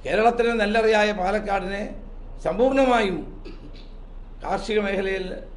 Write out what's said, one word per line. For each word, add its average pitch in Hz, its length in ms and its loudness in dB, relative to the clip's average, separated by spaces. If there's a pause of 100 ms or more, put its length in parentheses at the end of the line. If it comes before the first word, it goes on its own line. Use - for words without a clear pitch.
കേരളത്തിലെ 233 560 4
നെല്ലറിയായ 214 480 4 (120)
പാലക്കാടിനെ 196 640 -2 (640)
സമ്പൂർണ്ണമായും 233 720 4 (1300)
കാർഷിക 190 440 0
മേഖലയിൽ 190 400 -2 (300)